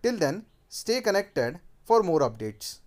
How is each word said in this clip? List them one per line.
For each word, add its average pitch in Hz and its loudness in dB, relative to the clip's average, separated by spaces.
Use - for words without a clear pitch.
Till 233 -2
then, 165 -2
stay 240 -4
connected 196 0
for 226 4
more 160 2
updates. 110 -4